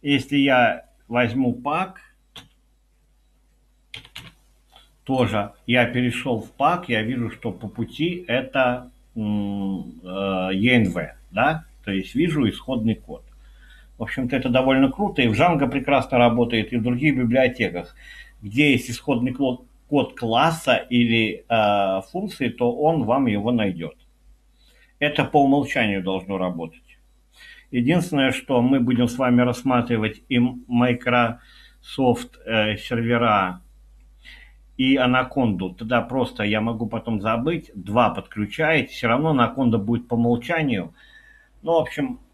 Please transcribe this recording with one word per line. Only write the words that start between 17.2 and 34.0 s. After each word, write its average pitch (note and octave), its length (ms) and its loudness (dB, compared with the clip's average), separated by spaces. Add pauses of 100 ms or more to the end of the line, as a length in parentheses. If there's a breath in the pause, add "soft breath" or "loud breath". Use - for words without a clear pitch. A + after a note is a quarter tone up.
где C3 300 2
есть B2+ 180 0
исходный B2 420 -2
кло-, B2+ 320 -2 (240)
код C#3+ 300 -2
класса B2+ 580 0
или, A#2 720 2
э, G2+ 540 2 (100)
функции, F3 380 -6
то A#2+ 200 -2
он D3+ 340 0
вам B2+ 240 2
его G#2 240 -2
найдёт. F#2 440 -2 (1040 soft breath)
Это D3 240 0
по C#3+ 200 4
умолчанию C3 580 2
должно F#2+ 360 -4
работать. F2 600 -8 (720 loud breath)
Единственное, C#3 640 2
что - 280 0
мы C3 200 4
будем A#2+ 260 2
с A#2+ 100 -4
вами B2 260 4
рассматривать A#2+ 840 0
и B2 120 2 (260)
Microsoft, A#2+ 1800 -2
э, G#2+ 340 0
сервера, A2+ 840 0 (1160 loud breath)